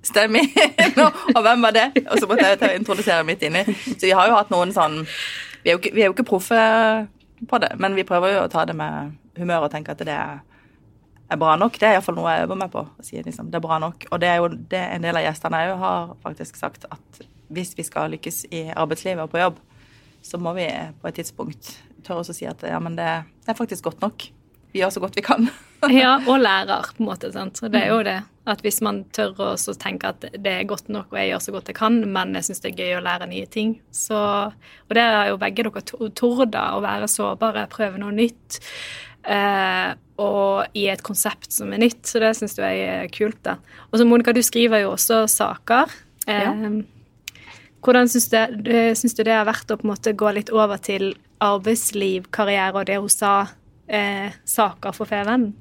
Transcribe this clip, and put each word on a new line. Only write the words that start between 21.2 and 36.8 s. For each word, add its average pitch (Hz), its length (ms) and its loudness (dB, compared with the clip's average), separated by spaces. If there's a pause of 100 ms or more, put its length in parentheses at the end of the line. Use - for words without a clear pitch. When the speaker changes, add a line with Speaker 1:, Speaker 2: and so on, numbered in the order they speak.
Speaker 1:
tørre 175 180 -8
oss 175 100 -10
å 170 40 -10
si - 120 -10
at, - 160 -12
ja, 165 180 -6
men 165 160 -8
det, 170 100 -4 (380)
det 226 80 -4
er - 60 -6
faktisk 220 260 -6
godt 160 180 -6
nok. - 240 -6 (480)
Vi 190 60 -2
gjør 185 120 2
så 190 80 -6
godt 196 160 -4
vi 208 60 0
kan. 233 300 2
<laughs> - 40 -20 (280)
Speaker 2:
Ja, 262 320 6 (100)
og 262 140 6
lærer, 196 460 2 (100)
på 226 80 -4
en - 20 0
måte, 185 240 -8
sant? 190 300 -10
Så 226 100 -6
det 208 140 2
er 202 80 0
jo 226 80 4
Speaker 1:
Mm. 208 40 -4
Speaker 2:
det, 196 100 -2 (320)
at 208 160 -2
hvis 208 180 -2
man 202 220 -2 (100)
tør 202 260 -2
å 196 180 -4
så 185 200 -6
tenke 190 320 -6
at - 240 -8
det 196 180 -6
er 185 140 -4
godt 202 240 -8
nok, 208 240 -10
og - 60 -6
jeg 98 120 0
gjør - 140 -4
så - 80 -10
godt - 160 -10
jeg - 80 -12
kan, 226 220 2 (100)
men 190 260 -4
jeg 175 120 -6
synes 190 180 -8
det 190 60 -4
er 180 100 -12
gøy 180 160 -2
å 180 80 -6
lære 180 240 -4
nye 185 180 -10
ting, 220 280 -2 (180)
så, - 260 -4 (300)
og - 480 -12
det 233 80 6
er 208 240 2
jo 202 80 -2
begge 202 300 -4
dere 202 180 -8
to-, - 260 -8
torda 240 520 0 (100)
å 202 100 -4